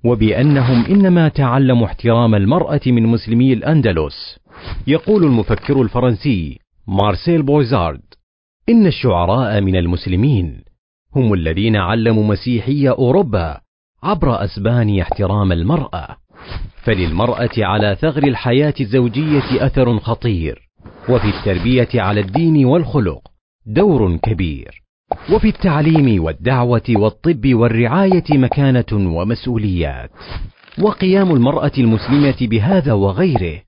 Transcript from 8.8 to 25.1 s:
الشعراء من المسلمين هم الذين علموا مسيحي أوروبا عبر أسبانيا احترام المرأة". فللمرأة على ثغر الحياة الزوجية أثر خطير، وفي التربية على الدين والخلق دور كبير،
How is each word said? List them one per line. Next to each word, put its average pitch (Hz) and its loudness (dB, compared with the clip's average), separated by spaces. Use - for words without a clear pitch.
الشعراء 104 0
من 95 0
المسلمين 90 -2
هم 113 2
الذين 92 -2
علموا 110 0
مسيحي 123 -2
أوروبا 120 0
عبر 147 -2
أسبانيا 104 0
احترام 98 -2
المرأة". 90 -4
فللمرأة 104 -2
على 104 0
ثغر 143 0
الحياة 135 0
الزوجية 127 0
أثر 120 0
خطير، 101 -4
وفي 117 2
التربية 107 0
على 104 0
الدين 139 2
والخلق 120 -2
دور 113 2
كبير، 78 -6